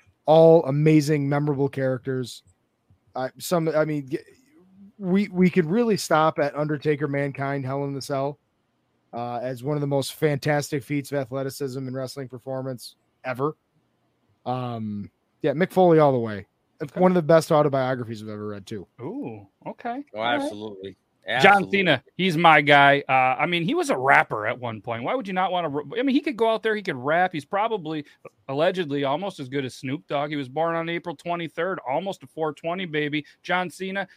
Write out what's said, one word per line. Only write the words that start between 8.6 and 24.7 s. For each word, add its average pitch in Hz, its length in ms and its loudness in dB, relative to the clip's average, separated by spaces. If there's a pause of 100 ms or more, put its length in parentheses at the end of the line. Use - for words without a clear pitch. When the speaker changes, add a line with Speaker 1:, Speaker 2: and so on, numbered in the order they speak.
Speaker 1:
uh, 120 300 -8
as 123 200 -8
one 147 140 -2
of 147 40 -4
the 143 60 -2
most 139 280 -2
fantastic 147 680 -2
feats 143 300 -6
of 143 60 -4
athleticism 135 680 -8
and 127 80 -10
wrestling 131 340 -10
performance 131 680 -10 (280)
ever. 131 300 -2 (920)
Um, 113 640 -6 (320)
yeah, 147 100 0
Mick 175 200 0
Foley 175 260 6
all 147 140 6
the 127 60 0
way. 107 280 -6 (360)
Speaker 2:
Okay. 156 180 -6
Speaker 1:
One 185 100 6
of 180 60 2
the 175 60 4
best 160 300 6
autobiographies 131 720 0
I've 107 60 -12
ever 104 200 -10
read, 101 180 -12
too. 98 200 -12 (140)
Speaker 2:
Ooh, 127 460 -12 (200)
okay. 233 360 -10 (120)
Speaker 3:
Oh, 104 40 -8
Speaker 2:
All 110 60 -4
right. 117 160 0
Speaker 3:
absolutely. 104 560 -10 (300)
Speaker 2:
John 110 100 -4 (100)
Speaker 3:
Absolutely. 196 320 4
Speaker 2:
Cena, 170 260 2 (140)
he's 175 180 0
my 160 240 8
guy. 143 480 6
Uh, 127 320 2
I 147 60 0
mean, 175 160 -2
he 170 120 -2
was 339 140 -2
a 170 80 0
rapper 135 500 4
at 123 120 -4
one 113 240 -8